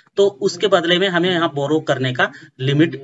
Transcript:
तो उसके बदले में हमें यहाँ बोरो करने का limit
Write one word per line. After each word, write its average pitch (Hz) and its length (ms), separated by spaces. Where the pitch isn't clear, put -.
तो 202 100
उसके 202 280
बदले 175 300
में 196 100
हमें 175 200
यहाँ 170 240
बोरो 143 280
करने 131 320
का 175 180
limit 143 420